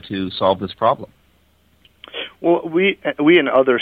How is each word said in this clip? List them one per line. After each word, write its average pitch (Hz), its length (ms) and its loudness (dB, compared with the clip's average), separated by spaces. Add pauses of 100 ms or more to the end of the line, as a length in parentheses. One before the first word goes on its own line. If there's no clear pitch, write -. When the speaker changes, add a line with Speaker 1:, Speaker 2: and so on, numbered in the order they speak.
Speaker 1:
to 95 240 -6
solve 95 280 0
this 98 140 -8
problem? - 380 -2 (1300)
Speaker 2:
Well, 170 260 0
we, 180 320 0 (240)
we 170 140 6
and 143 100 2
other 127 340 2